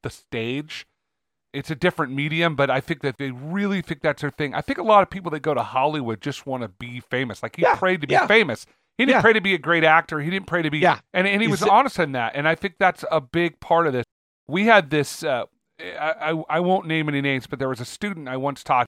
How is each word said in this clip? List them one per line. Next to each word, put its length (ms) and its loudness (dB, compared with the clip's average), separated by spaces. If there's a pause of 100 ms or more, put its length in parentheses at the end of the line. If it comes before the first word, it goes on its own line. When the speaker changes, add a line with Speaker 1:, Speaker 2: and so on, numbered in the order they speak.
Speaker 1:
the 60 -8
stage. 760 -8 (680)
It's 180 -8
a 40 -6
different 380 -2
medium, 420 -2
but 140 2
I 100 0
think 220 -6
that 160 -4
they 140 -6
really 500 -4
think 200 -8
that's 200 -2
their 100 -4
thing. 220 -4
I 80 -4
think 160 -4
a 60 -6
lot 180 6
of 80 0
people 220 -10
that 100 -4
go 120 0
to 100 0
Hollywood 580 -2
just 240 -8
wanna 220 -6
be 320 -16
famous. 440 -4
Like, 120 -10
he 80 -2
Speaker 2:
Yeah, 120 4
Speaker 1:
prayed 260 0
to 60 -4
be 60 -2
Speaker 2:
yeah. 140 4
Speaker 1:
famous. 380 2 (320)
He 80 0
didn't 120 6
Speaker 2:
Yeah. 40 4
Speaker 1:
pray 120 6
to 80 0
be 120 0
a 40 2
great 260 0
actor. 360 4
He 100 -4
didn't 180 -4
pray 140 -2
to 80 0
be, 100 -2
Speaker 2:
Yeah. 200 4 (140)
Speaker 1:
and, 140 0
and 140 0
he 60 2
was 140 0
Speaker 2:
Exa- 100 2
Speaker 1:
honest 280 4
in 140 0
that. 220 -4
And 120 0
I 80 4
think 240 -6
that's 320 2
a 100 2
big 380 -2
part 280 2
of 60 0
this. 120 -2 (420)
We 180 0
had 240 6
this, 340 -2
uh, 220 -2 (340)
I, 540 -4
I, 160 -4
I 100 0
won't 260 0
name 240 -2
any 120 -2
names, 260 -2
but 100 -8
there 120 -4
was 100 -6
a 60 -10
student 420 -10
I 100 -6
once 260 -6
taught 240 2